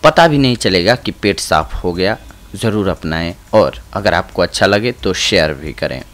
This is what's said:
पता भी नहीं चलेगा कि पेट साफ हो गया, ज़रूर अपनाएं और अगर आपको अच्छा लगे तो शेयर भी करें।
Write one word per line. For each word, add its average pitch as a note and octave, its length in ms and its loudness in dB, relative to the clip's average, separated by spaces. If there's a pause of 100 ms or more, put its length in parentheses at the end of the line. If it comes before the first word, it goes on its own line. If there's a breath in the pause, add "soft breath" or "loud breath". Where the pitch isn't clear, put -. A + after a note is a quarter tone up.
पता E3 240 6
भी D3 100 2
नहीं C3 200 2
चलेगा F#2+ 380 2
कि G#2+ 180 -8
पेट G2 260 0
साफ - 340 0 (100)
हो F2+ 100 -4
गया, F#2 240 -2 (380)
ज़रूर G2+ 340 -2
अपनाएं E2+ 440 -4 (200)
और F2+ 280 2 (120)
अगर G2 200 0
आपको F#2 280 -2
अच्छा F2 240 0
लगे G#2 280 2
तो F#2+ 220 -4
शेयर D#2+ 400 0
भी D2 180 -10
करें। C2+ 280 -6 (120)